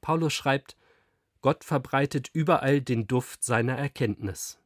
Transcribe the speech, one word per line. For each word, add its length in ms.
Paulus 320
schreibt: 440
„Gott 220
verbreitet 680
überall 480
den 260
Duft 360
seiner 340
Erkenntnis.“ 880